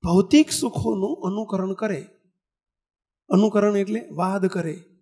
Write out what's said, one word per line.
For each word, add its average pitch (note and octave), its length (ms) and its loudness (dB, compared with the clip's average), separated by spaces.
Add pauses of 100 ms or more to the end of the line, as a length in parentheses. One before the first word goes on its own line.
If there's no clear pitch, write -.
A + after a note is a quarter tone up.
ભૌતિક G3 480 4
સુખોનું A3 640 -2
અનુકરણ G3 560 -6
કરે. G3 360 -6 (1200)
અનુકરણ G#3 480 4
એટલે G3+ 360 -2
વાદ F#3 340 -2
કરે. F3 380 -6 (180)